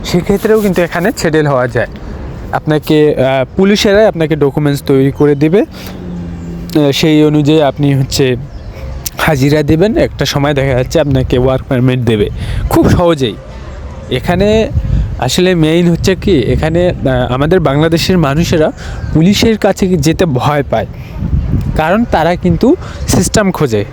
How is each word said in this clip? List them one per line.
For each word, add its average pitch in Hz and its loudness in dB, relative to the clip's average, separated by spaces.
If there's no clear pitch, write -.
সেক্ষেত্রেও 202 0
কিন্তু 185 0
এখানে 175 -2
সেটেল 156 0
হওয়া 131 0
যায়। 117 -2
আপনাকে, 151 0
আহ, 131 0
পুলিশেরাই 202 4
আপনাকে 160 0
ডকুমেন্টস 143 0
তৈরি 135 2
করে 147 2
দিবে, 160 2
আহ, - -4
সেই 151 2
অনুযায়ী 151 2
আপনি 143 0
হচ্ছে 131 0
হাজিরা 147 2
দেবেন। 165 2
একটা - 0
সময় 143 0
দেখা 135 0
যাচ্ছে 131 0
আপনাকে 135 0
ওয়ার্ক 131 0
পারমিট 127 2
দেবে 110 2
খুব - 4
সহজেই। 156 2
এখানে 196 0
আসলে 180 2
মেইন 170 2
হচ্ছে 175 0
কি, 180 0
এখানে, 160 0
আহ, 123 0
আমাদের 151 2
বাংলাদেশের 160 2
মানুষেরা 156 2
পুলিশের 202 2
কাছে 196 0
যেতে 165 2
ভয় 143 0
পায়, 110 -2
কারণ 185 2
তারা 170 0
কিন্তু 180 2
সিস্টেম 196 0
খোঁজে। 110 0